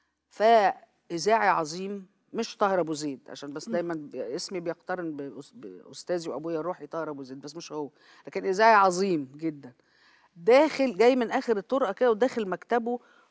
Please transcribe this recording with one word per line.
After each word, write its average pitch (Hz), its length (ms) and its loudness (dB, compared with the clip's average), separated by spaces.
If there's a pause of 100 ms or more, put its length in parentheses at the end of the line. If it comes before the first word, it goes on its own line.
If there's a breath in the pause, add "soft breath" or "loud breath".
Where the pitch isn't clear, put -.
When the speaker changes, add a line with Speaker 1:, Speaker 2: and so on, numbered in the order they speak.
(280)
Speaker 1:
فإذاعي 208 1200 2
عظيم، 180 580 -2 (260)
مش 220 240 -8
طاهر 190 240 2
أبو 160 120 -2
زيد، 143 360 -6
عشان 143 240 -14
بس 151 160 -12
Speaker 2:
مم. 226 60 -8
Speaker 1:
دايما 170 200 -4
ب-، 147 220 -12
اسمي 143 440 -8
بيقترن 170 560 -8
بأس-، 139 380 -12
بأستاذي 139 760 -8
وأبويا 156 300 -6
الروحي 160 260 -8
طاهر 160 240 -8
أبو 139 120 -10
زيد، 135 180 -14
بس 147 160 -16
مش 165 160 -14
هو، 147 180 -8 (360 soft breath)
لكن 185 180 -6
إذاعي 208 300 6
عظيم 185 600 4
جدا. 147 360 -8 (640 soft breath)
داخل، 254 600 4
جاي 240 200 6
من 226 140 0
آخر 240 260 -2
الطرقة 240 360 -2
كده 247 180 2
وداخل 226 380 0
مكتبه، 233 500 -4 (320 soft breath)